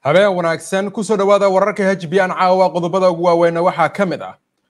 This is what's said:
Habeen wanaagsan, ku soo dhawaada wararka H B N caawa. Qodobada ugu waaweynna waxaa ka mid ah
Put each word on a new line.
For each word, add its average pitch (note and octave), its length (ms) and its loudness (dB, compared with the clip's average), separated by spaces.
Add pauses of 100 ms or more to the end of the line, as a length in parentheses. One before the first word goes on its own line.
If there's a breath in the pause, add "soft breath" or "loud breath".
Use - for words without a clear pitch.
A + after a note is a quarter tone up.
Habeen F#3+ 340 2
wanaagsan, F3+ 560 -4
ku G#3+ 120 -8
soo G#3 140 -2
dhawaada G3 320 2
wararka G3 340 0
H F#3+ 240 -2
B F3+ 120 0
N F#3 120 0
caawa. F3+ 400 2
Qodobada F3+ 400 0
ugu E3+ 120 -4
waaweynna E3+ 380 2
waxaa E3 280 0
ka G3+ 160 -2
mid D3+ 160 -6
ah F#2+ 140 -14 (340)